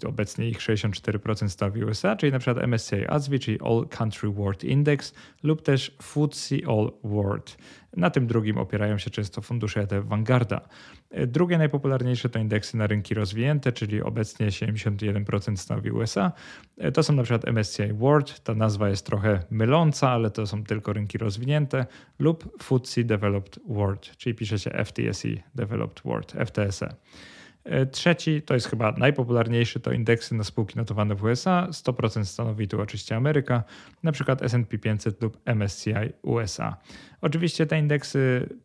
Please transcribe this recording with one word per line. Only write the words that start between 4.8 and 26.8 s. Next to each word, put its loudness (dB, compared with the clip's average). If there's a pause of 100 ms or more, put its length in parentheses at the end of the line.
lub 2
też 0
footsie -2
All 2 (120)
World. -2 (380)
Na 2
tym 2
drugim 2
opierają 0
się -6
często -6
fundusze -4
E 0
T 0
F -2
Vanguarda. 2 (500)
E, -2
drugie 2
najpopularniejsze 0
to -4
indeksy -2
na 2
rynki 0
rozwinięte, 0
czyli -2
obecnie -2
siedemdziesiąt -2
jeden 0
procent -2
stanowi -4
U 0
S -2
A. 4 (460)
E, -2
to 4
są 4
na 4
przykład 0
M 2
S 0
C -2
I -2
World, 2
ta -4
nazwa 2
jest -2
trochę 2
myląca, 4
ale 2
to -4
są -4
tylko -2
rynki -4
rozwinięte, 0 (320)
lub 0
footsie 0
Developed 0 (100)
World, -2
czyli -4
pisze -2
się -6
F -4
T -2
S -6
E -2 (260)
Developed -6
World, -4
F -2
T -2
S -2